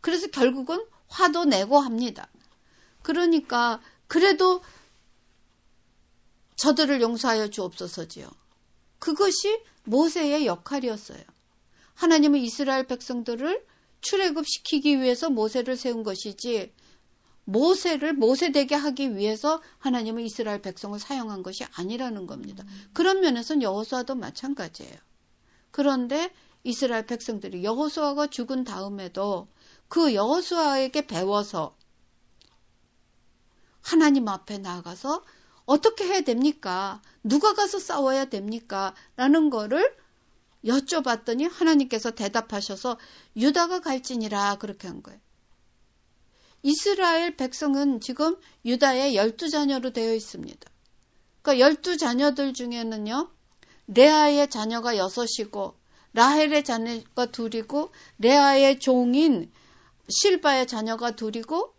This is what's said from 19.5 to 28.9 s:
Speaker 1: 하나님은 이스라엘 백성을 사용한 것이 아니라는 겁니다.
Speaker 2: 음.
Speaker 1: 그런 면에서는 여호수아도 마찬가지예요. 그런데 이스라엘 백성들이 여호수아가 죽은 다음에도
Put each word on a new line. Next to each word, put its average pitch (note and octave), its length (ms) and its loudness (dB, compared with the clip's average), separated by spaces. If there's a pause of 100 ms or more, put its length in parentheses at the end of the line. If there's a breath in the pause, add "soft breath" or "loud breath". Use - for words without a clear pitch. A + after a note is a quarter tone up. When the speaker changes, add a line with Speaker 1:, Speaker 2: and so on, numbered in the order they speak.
Speaker 1:
하나님은 A#3 440 -4
이스라엘 G#3+ 400 -6
백성을 G3+ 360 -12
사용한 G#3+ 440 -8
것이 F#3 220 -12 (100)
아니라는 G#3 520 -8
겁니다. - 400 -16
Speaker 2:
음. - 280 -20
Speaker 1:
그런 F#4+ 260 4
면에서는 C#4+ 400 2
여호수아도 A#3 540 -4
마찬가지예요. F3+ 840 -10 (720)
그런데 C#4 640 0 (300 soft breath)
이스라엘 A#3+ 420 -2
백성들이 G3 600 -8
여호수아가 D4 640 -2
죽은 B3+ 360 -6
다음에도 G3 840 -8 (420 soft breath)